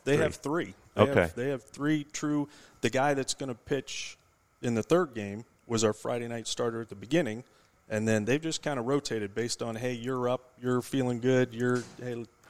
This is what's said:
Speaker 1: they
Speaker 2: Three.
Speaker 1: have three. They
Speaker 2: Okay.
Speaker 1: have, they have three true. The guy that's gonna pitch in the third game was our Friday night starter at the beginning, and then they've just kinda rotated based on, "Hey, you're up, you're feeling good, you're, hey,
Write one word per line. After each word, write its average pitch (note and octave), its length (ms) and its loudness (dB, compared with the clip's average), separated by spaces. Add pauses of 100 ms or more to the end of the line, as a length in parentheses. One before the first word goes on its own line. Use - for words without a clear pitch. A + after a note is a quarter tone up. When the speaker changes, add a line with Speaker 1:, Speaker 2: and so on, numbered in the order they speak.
Speaker 1:
they C#3 100 4
Speaker 2:
Three. D#3 80 4
Speaker 1:
have - 120 0
three. C#3 380 -4 (220)
They G#2 80 6
Speaker 2:
Okay. B2 180 6
Speaker 1:
have, E2 140 2
they B2 140 -4
have C3 140 -6
three D3 480 -2
true. D3 380 -2 (320)
The A#2+ 80 2
guy C3 240 2
that's C3+ 220 -2
gonna C3+ 200 -8
pitch - 640 -6 (440)
in A#2+ 140 0
the A2 80 2
third E3 300 2
game G#2 320 -6 (220)
was A2+ 160 0
our G#2+ 100 4
Friday A#2+ 340 -6
night A#2 200 -8
starter A#2 340 -2
at A2+ 80 -10
the G#2 60 -14
beginning, A#2 480 0 (460)
and A2 180 0
then G#2+ 180 4
they've C3+ 160 2
just D#3+ 220 -4
kinda C#3+ 180 -2
rotated A2+ 540 -2
based A#2 260 -4
on, A#2 140 -6
"Hey, B2 180 -2
you're B2 340 -2
up, B2 220 -2 (100)
you're B2 220 2
feeling B2 380 0
good, B2+ 340 4
you're, B2 300 2 (180)
hey, A#2+ 240 -8 (240)